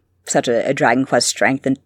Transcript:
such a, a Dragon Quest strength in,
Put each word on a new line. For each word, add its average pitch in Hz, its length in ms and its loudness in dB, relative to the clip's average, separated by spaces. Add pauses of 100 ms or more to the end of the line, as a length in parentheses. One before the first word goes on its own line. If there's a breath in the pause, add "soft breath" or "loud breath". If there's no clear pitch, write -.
(260)
such - 220 0
a, 117 220 0
a 135 40 0
Dragon 131 320 2
Quest 123 220 0
strength 131 380 -2
in, 135 200 0